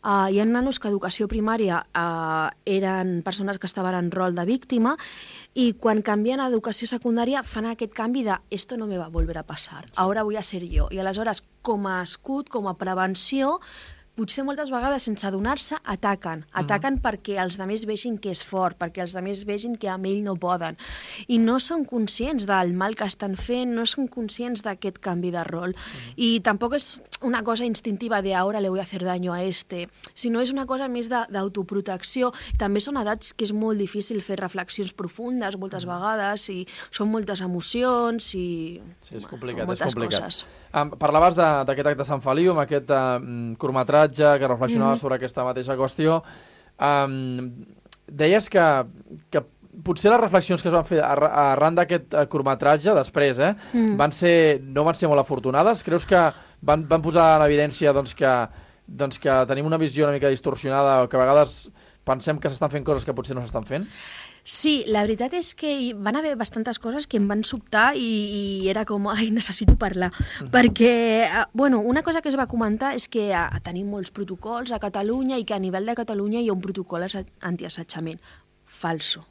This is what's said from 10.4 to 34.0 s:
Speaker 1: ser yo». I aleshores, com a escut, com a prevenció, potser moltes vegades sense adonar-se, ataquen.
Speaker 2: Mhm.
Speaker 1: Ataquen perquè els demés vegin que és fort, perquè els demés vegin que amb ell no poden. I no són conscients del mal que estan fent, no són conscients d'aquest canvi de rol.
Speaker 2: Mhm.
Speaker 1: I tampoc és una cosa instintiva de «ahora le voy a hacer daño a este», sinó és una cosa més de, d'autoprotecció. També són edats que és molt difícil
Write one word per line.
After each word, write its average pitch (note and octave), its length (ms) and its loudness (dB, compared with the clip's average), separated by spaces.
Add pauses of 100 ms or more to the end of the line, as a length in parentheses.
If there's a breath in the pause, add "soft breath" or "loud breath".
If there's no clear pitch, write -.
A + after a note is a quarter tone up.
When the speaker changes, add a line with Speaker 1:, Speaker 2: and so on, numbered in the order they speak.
Speaker 1:
ser F#3 260 -6
yo». E3 200 2
I F#3+ 100 -6
aleshores, G3 440 -2 (180)
com G#3 240 -2
a F#3 160 -2
escut, C4+ 460 -6
com G3+ 220 -4
a F3+ 80 -6
prevenció, F#3+ 840 -2 (520 loud breath)
potser A3+ 320 -4
moltes C#4 260 -4
vegades C4 380 -2
sense G#3 180 -6
adonar-se, A3 600 -2
ataquen. F#3+ 560 -4
Speaker 2:
Mhm. - 100 -18
Speaker 1:
Ataquen G3+ 500 -2
perquè G#3 400 -4
els F3+ 160 -2
demés G#3 300 -6
vegin G#3+ 320 -4
que G3+ 100 -6
és E3+ 140 -4
fort, F#3 340 -2
perquè F3 240 -6
els F3 120 -8
demés F#3+ 340 -8
vegin G#3+ 300 -6
que G#3 120 -6
amb F#3+ 160 -6
ell G3 160 0
no G3 140 -2
poden. E3+ 400 -2 (520 loud breath)
I A#3+ 120 2
no A#3 200 4
són D#4 260 -2
conscients A#3 600 -2
del F#3 280 2
mal G3 220 -2
que G#3 120 -4
estan F#3+ 300 -6
fent, B3 360 -4
no A#3 120 -2
són B3+ 240 -2
conscients A#3+ 540 -6
d'aquest G#3+ 360 -6
canvi F3 320 -4
de E3+ 140 -4
rol. F3 260 -6
Speaker 2:
Mhm. - 460 -14
Speaker 1:
I A#3 240 2
tampoc A3+ 340 0
és - 260 -6 (200)
una A#3+ 220 -2
cosa A3+ 220 -2
instintiva A3 560 -2
de F#3+ 140 -2
«ahora G3+ 240 0
le G3 100 0
voy F#3 100 -2
a F#3+ 40 -4
hacer F3+ 200 -8
daño F3+ 300 -2
a F3+ 100 -4
este», F3 460 -6 (240 loud breath)
sinó A#3 280 -2
és B3+ 100 -2
una C4+ 160 -4
cosa C4 220 -4
més A#3+ 200 -6
de, A#3+ 200 -2
d'autoprotecció. G3 1000 -4 (280 loud breath)
També G3+ 220 0
són C#4+ 160 -2
edats A3 360 -4
que A3+ 120 -4
és G#3 80 -4
molt G#3+ 260 -2
difícil G3+ 420 -4